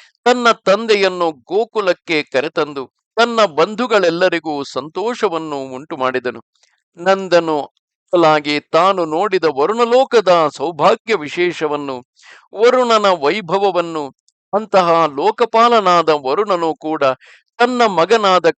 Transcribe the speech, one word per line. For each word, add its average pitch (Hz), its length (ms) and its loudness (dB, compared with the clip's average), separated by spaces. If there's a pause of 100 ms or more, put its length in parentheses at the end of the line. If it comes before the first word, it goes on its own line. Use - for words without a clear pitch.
(240)
ತನ್ನ 240 260 2
ತಂದೆಯನ್ನು 190 840 0
ಗೋಕುಲಕ್ಕೆ 170 880 -4
ಕರೆತಂದು 139 760 -6 (180)
ತನ್ನ 226 280 2
ಬಂಧುಗಳೆಲ್ಲರಿಗೂ 175 1200 -2
ಸಂತೋಷವನ್ನು 160 1120 -6
ಉಂಟು 135 220 -12
ಮಾಡಿದನು. 127 440 -4 (560)
ನಂದನು 170 680 0
ಅಸಲಾಗಿ 151 960 -2
ತಾನು 180 440 0
ನೋಡಿದ 175 400 -2
ವರುಣಲೋಕದ 185 1120 2
ಸೌಭಾಗ್ಯ 170 580 0
ವಿಶೇಷವನ್ನು, 147 880 -4 (520)
ವರುಣನ 233 520 2
ವೈಭವವನ್ನು, 170 1080 -2 (420)
ಅಂತಹ 180 500 2
ಲೋಕಪಾಲನಾದ 196 1040 2
ವರುಣನು 160 640 -2
ಕೂಡ 156 300 -4 (540)
ತನ್ನ 240 280 2
ಮಗನಾದ 185 720 2